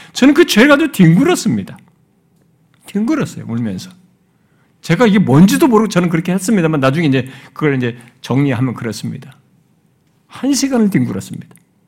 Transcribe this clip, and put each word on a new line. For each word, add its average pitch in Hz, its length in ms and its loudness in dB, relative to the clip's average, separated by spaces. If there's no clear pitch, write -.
저는 277 200 2
그 311 120 4
죄를 240 240 4
가지고 294 220 2
뒹굴었습니다. 170 840 2
뒹굴었어요, 214 600 -6
울면서. 113 420 -8
제가 196 260 2
이게 202 120 2
뭔지도 190 480 4
모르고 220 220 2
저는 175 200 -2
그렇게 175 240 -4
했습니다만 170 460 -2
나중에 139 280 0
이제 131 220 0
그걸 147 240 -2
이제 123 200 -4
정리하면 131 520 -2
그렇습니다. - 640 -12
한 277 260 -4
시간을 247 360 0
뒹굴었습니다. - 680 -6